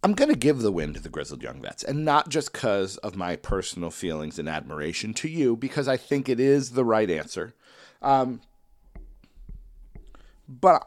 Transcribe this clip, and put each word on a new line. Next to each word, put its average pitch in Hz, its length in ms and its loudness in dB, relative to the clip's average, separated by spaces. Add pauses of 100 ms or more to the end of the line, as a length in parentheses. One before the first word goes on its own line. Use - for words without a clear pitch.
I'm 208 120 4
gonna 277 200 4
give 135 260 4
the 107 120 2
win 76 240 -4
to - 40 -12
the 78 100 -12
Grizzled 73 340 -10
Young - 180 -12
Vets, - 220 -12
and 147 200 -4
not 151 260 4
just 147 240 -4
'cause 101 440 0
of 95 180 -10
my 90 200 -4
personal 90 560 -4
feelings 78 480 -6
and 78 100 -6
admiration 78 680 -6
to - 120 -6
you, 147 280 2
because 131 320 -4
I 131 100 0
think 135 300 -2
it 120 120 0
is 135 320 4
the 123 140 0
right 110 260 4
answer. 85 420 -4 (480)
Um, 131 400 2 (2000)
but 156 380 6